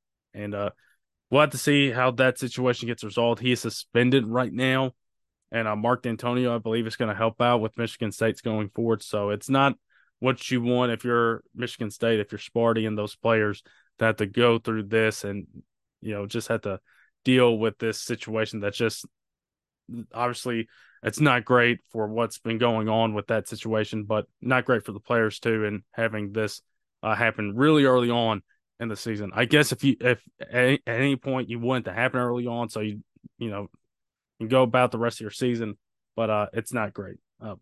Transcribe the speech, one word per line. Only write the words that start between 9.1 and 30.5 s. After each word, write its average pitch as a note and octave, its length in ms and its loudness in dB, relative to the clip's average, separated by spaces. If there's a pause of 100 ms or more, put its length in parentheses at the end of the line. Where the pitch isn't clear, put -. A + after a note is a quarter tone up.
it's G#2 220 -6
not C#3 260 4 (440)
what B2+ 300 -2
you B2+ 120 0
want B2 300 2
if A2+ 120 -6
you're A#2 380 2 (120)
Michigan A#2+ 360 -6
State, A#2 300 0
if G2+ 120 -6
you're G2+ 60 -10
Sparty A2+ 480 2
and G#2+ 100 -2
those G#2 180 -4
players G#2+ 480 0 (360)
that A2+ 80 2
have A2 100 2
to G#2+ 100 0
go A#2 320 4
through A2 260 -4
this A2 380 0
and, G2+ 240 -8 (540)
you A2 120 -8
know, G2+ 140 -6
just A2+ 220 -6
have A2+ 140 -2
to G2 180 -6 (440)
deal B2 340 6
with A2 200 -2
this A2+ 220 -4
situation A2 600 -6
that's G2+ 180 -6
just, A2+ 260 -2 (1120)
obviously, A#2+ 540 -4 (340)
it's A#2+ 160 -4
not C3 260 4
great A#2+ 360 4 (100)
for A2 160 -4
what's A2 320 -4
been A2+ 200 -4
going A2 300 2
on A2 260 2
with G#2 120 -4
that A2 220 -2
situation, A2 560 -4
but G#2+ 220 -4 (140)
not B2+ 240 0
great A#2 200 2
for G#2+ 80 -10
the G2 80 -12
players A2+ 400 0
too, A2 240 0
and G#2 260 -4
having G#2+ 400 -4
this, G#2+ 320 -4 (400)
uh, A2 140 0
happen G#2+ 400 0
really D3 280 6
early B2+ 240 4
on A2+ 340 0 (360)
in A#2 80 -6
the G#2+ 100 -6
season. G#2 380 -6
I A#2+ 120 2
guess D3 260 4
if B2 100 -4
you, C#3 180 4
if B2 220 0 (160)
at, - 160 -12